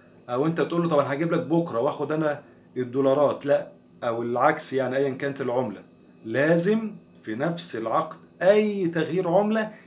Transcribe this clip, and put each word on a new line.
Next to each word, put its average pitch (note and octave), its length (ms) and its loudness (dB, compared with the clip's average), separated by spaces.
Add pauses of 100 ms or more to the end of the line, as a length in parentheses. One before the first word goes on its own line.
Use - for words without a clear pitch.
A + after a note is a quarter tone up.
(280)
أو B2+ 180 0
انت E3 140 0
تقول E3+ 220 0
له: E3 60 -2
"طب D3+ 100 4
أنا C3 140 2
هجيب E3 200 -2
لك F3 80 0
بكرة C3+ 400 0
واخد C#3+ 320 -2
أنا D#3 300 -2 (340)
الدولارات"، C3+ 680 2
لا، C#3+ 260 0 (320)
أو A#2 180 -2
العكس، B2 500 0
يعني C3 240 -2
أيًا C#3 140 0
كانت C#3 300 -6
العملة، A#2+ 420 -2 (420)
لازم E3+ 680 2 (300)
في A2 120 -8
نفس D#3 420 -4
العقد A2+ 400 -2 (260)
أي G3+ 460 4
تغيير E3+ 400 -2
عملة G#3+ 440 2 (140)